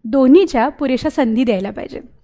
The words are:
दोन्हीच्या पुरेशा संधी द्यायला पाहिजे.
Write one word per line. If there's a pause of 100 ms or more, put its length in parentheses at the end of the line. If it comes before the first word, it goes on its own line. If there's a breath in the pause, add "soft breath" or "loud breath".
दोन्हीच्या
पुरेशा
संधी
द्यायला
पाहिजे. (240)